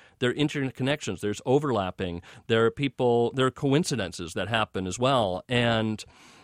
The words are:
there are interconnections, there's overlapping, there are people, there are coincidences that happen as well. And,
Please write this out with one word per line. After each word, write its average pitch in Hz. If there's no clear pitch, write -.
there 123
are -
interconnections, 139
there's 104
overlapping, 101
there 113
are 113
people, 120
there 131
are 131
coincidences 117
that 95
happen 107
as 90
well. 120
And, 113